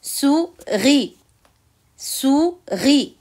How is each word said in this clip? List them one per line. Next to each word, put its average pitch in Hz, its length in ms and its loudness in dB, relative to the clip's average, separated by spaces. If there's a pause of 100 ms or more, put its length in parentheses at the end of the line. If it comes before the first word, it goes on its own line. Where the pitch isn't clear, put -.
Souris. 277 1160 -2 (800)
Souris. 277 1200 0